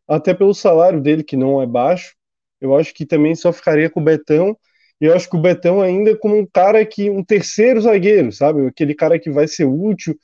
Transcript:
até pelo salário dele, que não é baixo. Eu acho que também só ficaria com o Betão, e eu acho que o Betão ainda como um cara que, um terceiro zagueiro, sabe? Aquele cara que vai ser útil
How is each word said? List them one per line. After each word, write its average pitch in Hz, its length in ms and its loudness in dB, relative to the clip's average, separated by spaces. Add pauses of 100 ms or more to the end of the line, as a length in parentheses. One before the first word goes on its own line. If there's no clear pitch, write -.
até 156 280 -2
pelo 196 200 2
salário 170 460 2
dele, 151 240 0
que 143 120 -8
não 135 240 0
é 131 60 -4
baixo. 131 480 -4 (460)
Eu 135 160 0
acho 156 180 -2
que 156 100 -10
também 156 300 0
só 170 180 -2
ficaria 160 380 -2
com 170 100 -6
o 147 40 -2
Betão, 160 520 0 (440)
e 151 60 0
eu 160 80 4
acho 180 140 -2
que 180 80 -4
o 156 40 -2
Betão 175 420 0
ainda 202 340 0
como 208 220 -2
um 196 80 -2
cara 208 400 2
que, 202 240 -6
um 196 140 -4
terceiro 220 560 0
zagueiro, 202 520 2
sabe? 143 360 0
Aquele 147 260 -4
cara 160 240 0
que 165 120 -10
vai 147 180 0
ser 156 160 -6
útil 160 600 -4